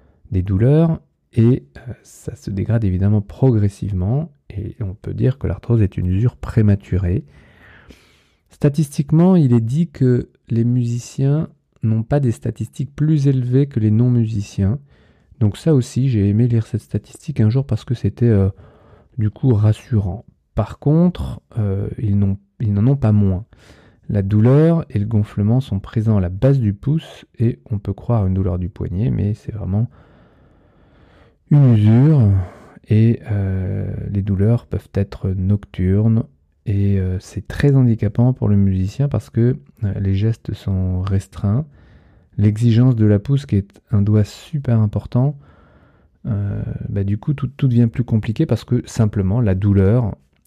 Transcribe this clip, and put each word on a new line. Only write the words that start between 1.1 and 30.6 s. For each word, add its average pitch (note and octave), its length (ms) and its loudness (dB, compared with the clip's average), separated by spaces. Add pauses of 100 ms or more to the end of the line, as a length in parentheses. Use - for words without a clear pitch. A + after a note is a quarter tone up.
et, A#2 320 2 (120)
euh, - 160 -16 (100)
ça - 340 -16
se - 140 -12
dégrade G#2+ 340 -2
évidemment G2 360 2
progressivement G#2 1080 -2 (180)
et G2 300 -12
on G2 140 -8
peut G2 200 -12
dire B2 240 -2
que F#2 100 -6
l'arthrose A2 340 -2
est F#2+ 160 -2
une F#2 100 -2
usure G2+ 300 0
prématurée. G2 880 0 (1200)
Statistiquement, D#3 880 0
il C#3+ 180 4
est A#2 80 4
dit C#3+ 280 -2
que B2 400 0 (180)
les A2+ 160 0
musiciens B2 880 -2 (340)
n'ont A2 200 0
pas D3 180 -2
des B2 100 0
statistiques - 640 -8
plus D3 320 0
élevées C3 400 0
que A#2+ 140 -4
les G#2+ 100 2
non-musiciens. A2 880 0 (640)
Donc G#2 160 0
ça D#3+ 180 2
aussi, B2+ 320 0
j'ai G#2 220 2
aimé A2+ 180 2
lire A2+ 180 0
cette - 160 -8
statistique - 600 -8
un G#2+ 80 4
jour C3 160 -2
parce - 180 -6
que B2+ 100 -6
c'était, A#2 360 -2
euh, G2 200 2 (680)
du G#2+ 120 -2
coup C3 240 0
rassurant. G#2 680 0 (320)
Par - 240 -6
contre, E3+ 640 0 (160)
euh, G2+ 400 -4
ils G2+ 200 -2
n'ont, G2 200 0 (240)
ils G#2 120 -2
n'en G#2 140 2
ont C#3 80 2
pas A2+ 160 0
moins. G2+ 320 2 (640)
La G2+ 140 -2
douleur C3 680 2
et - 80 -4
le G2+ 80 -2
gonflement G#2+ 540 0
sont G2 220 -4
présents A2 340 -2
à G2 60 2
la F2 80 -2
base C3 320 0
du G#2 120 0
pouce - 520 -6 (120)
et A2+ 220 -2 (100)
on G2+ 100 -4
peut - 120 -8
croire G#2 360 -2
une F#2 60 0
douleur F#2 260 -2
du F2 100 -6
poignet, G2 420 -4
mais G#2+ 220 -2
c'est - 180 -14
vraiment G#2+ 380 -4 (1600)